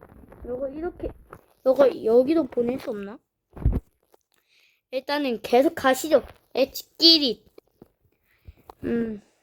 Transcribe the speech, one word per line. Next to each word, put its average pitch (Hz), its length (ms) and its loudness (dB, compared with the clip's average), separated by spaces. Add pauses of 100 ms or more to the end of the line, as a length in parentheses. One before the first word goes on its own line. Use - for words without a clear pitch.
(460)
요거 254 240 -8
이렇게, 311 400 -10 (560)
요거 262 400 2
여기도 262 420 2
보낼 240 320 -4
수 - 120 -10
없나? 208 280 -12 (1700)
일단은 262 500 -4
계속 277 340 2
가시죠. 269 480 2 (320)
에치끼리. 285 880 2 (1400)
음. 226 360 -6 (220)